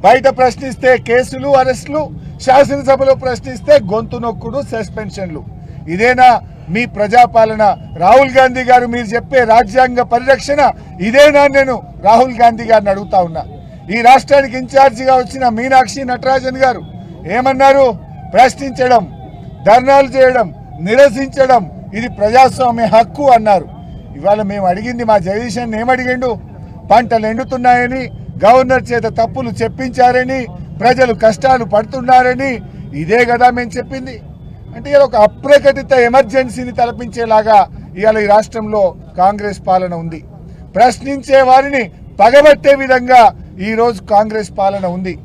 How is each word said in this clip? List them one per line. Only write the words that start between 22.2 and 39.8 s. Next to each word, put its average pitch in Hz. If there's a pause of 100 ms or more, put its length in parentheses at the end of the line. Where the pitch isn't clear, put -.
హక్కు 226
అన్నారు. 214 (460)
ఇవాళ 196
మేము 202
అడిగింది, 226
మా 220
జగదీశన్ 214
ఏమడిగిండు? 247 (540)
పంటలు 226
ఎండుతున్నాయని, 247 (340)
గవర్నర్ 254
చేత 233
తప్పులు 233
చెప్పించారని, 247 (320)
ప్రజలు 247
కష్టాలు 233
పడుతున్నారని, 247 (340)
ఇదే 175
కదా 240
మేము 240
చెప్పింది. 254 (540)
అంటే 233
ఇలా 285
ఒక 254
అప్రకటిత 277
ఎమర్జెన్సీని 247
తలపించేలాగా 220 (300)
ఇవాళ 220
ఈ 214
రాష్ట్రంలో 214 (220)
కాంగ్రెస్ 202
పాలన 185